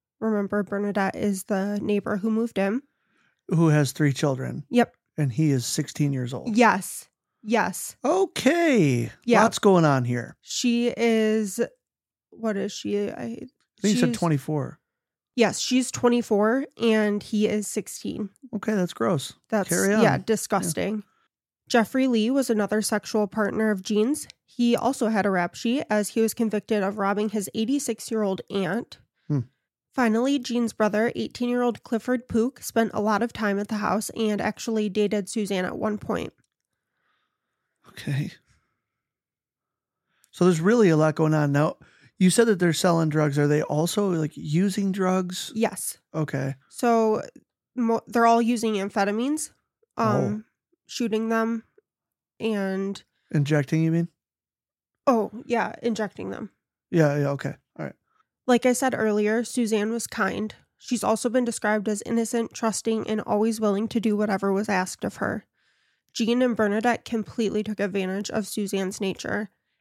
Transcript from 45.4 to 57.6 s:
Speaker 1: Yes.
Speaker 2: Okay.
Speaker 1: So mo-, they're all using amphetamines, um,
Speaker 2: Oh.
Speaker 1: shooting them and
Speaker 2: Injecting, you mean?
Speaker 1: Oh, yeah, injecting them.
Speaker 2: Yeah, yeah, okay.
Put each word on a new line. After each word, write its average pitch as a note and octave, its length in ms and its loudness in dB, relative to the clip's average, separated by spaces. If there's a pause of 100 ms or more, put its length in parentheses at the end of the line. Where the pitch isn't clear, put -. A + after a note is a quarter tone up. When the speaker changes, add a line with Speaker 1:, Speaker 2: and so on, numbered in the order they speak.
Speaker 1:
Yes. - 420 -4 (160)
Speaker 2:
Okay. C#3 420 -4 (140)
Speaker 1:
So A3+ 520 2 (540)
mo-, A3+ 320 0
they're A#3 200 4
all A#3 140 6
using A3+ 340 0
amphetamines, G#3 760 -2 (460)
um, G#3+ 480 0
Speaker 2:
Oh. - 60 -20 (340)
Speaker 1:
shooting A3+ 440 -2
them A3+ 340 0 (760)
and G3 640 -4 (300)
Speaker 2:
Injecting, D3 520 2
you D#3+ 80 2
mean? E3+ 160 0 (1000)
Speaker 1:
Oh, A3+ 260 2 (140)
yeah, - 360 -2
injecting G3+ 480 -4
them. G3 200 -10 (420)
Speaker 2:
Yeah, D3+ 260 4
yeah, C#3+ 140 2
okay. C#3 240 -6 (220)